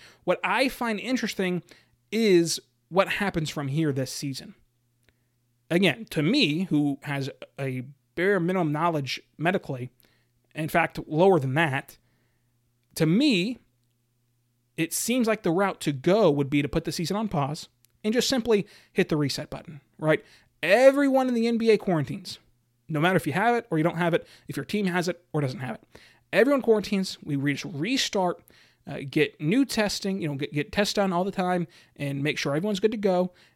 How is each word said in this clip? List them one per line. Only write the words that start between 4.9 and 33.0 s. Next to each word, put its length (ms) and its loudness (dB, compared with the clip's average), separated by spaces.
Again, 400 2
to 120 -2
me, 420 2
who 380 0
has 280 -6
a 260 -6
bare 240 2
minimum 320 0
knowledge 500 -2
medically, 520 -4
in 140 -6
fact, 400 -2
lower 320 4
than 140 -2
that, 420 -2
to 120 2
me, 520 2
it 160 -4
seems 340 0
like 160 -2
the 80 2
route 300 0
to 120 -2
go 380 4
would 200 -2
be 100 2
to 80 -4
put 160 -2
the 80 -6
season 240 -4
on 120 -4
pause 400 -4
and 80 0
just 160 0
simply 380 2
hit 160 2
the 80 0
reset 320 -2
button, 320 -14
right? 260 2
Everyone 680 6
in 60 0
the 120 2
N 100 0
B 140 2
A 80 6
quarantines, 600 -4
no 120 -2
matter 160 4
if 100 0
you 60 -2
have 220 2
it 160 -4
or 80 0
you 60 2
don't 120 0
have 160 2
it, 140 0
if 80 -8
your 80 -6
team 220 -2
has 220 0
it 240 -8
or 80 0
doesn't 200 -4
have 160 -8
it. 240 -20
Everyone 300 4
quarantines, 600 0
we 140 -4
re-, 180 0
just 100 -8
restart, 680 -2
uh, 80 -10
get 320 0
new 240 2
testing, 560 -2
you 80 -4
know, 60 -4
get, 180 -8
get 200 -4
tests 220 0
done 180 0
all 100 0
the 80 -4
time 380 -2
and 260 -4
make 140 -2
sure 200 -2
everyone's 240 -2
good 100 2
to 60 -4
go, 360 0